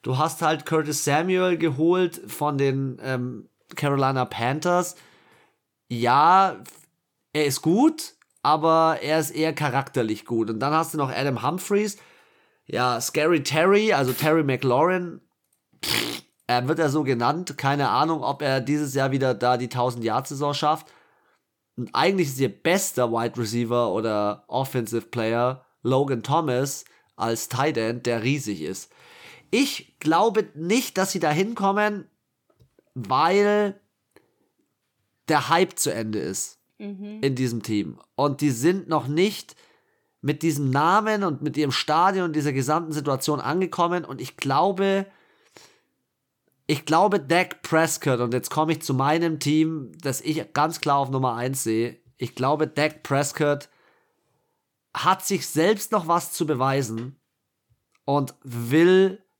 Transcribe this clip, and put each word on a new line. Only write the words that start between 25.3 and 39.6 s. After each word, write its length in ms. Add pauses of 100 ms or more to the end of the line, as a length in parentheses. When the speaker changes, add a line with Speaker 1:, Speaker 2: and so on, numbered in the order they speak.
Speaker 1:
Logan 420
Thomas 600 (320)
als 320
Tight 280
End, 300
der 180
riesig 380
ist. 280 (600)
Ich 480
glaube 560
nicht, 420
dass 160
sie 80
da 100
hinkommen, 760 (880)
weil 840 (1500)
der 220
Hype 280
zu 140
Ende 280
ist 380 (200)
Speaker 2:
Mhm. 420
Speaker 1:
in 140
diesem 280
Team. 360 (180)
Und 240
die 100
sind 380
noch 200
nicht 460 (640)